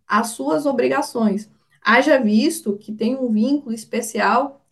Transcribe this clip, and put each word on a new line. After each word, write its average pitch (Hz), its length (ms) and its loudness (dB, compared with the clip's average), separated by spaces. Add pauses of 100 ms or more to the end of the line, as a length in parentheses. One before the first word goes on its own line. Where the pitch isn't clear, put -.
as 226 220 0
suas 294 360 -4
obrigações. 254 840 -2 (320)
Haja 269 360 4
visto 220 600 0
que - 160 -14
tem 220 220 -2
um 254 140 -4
vínculo 233 460 0
especial 226 840 -2 (100)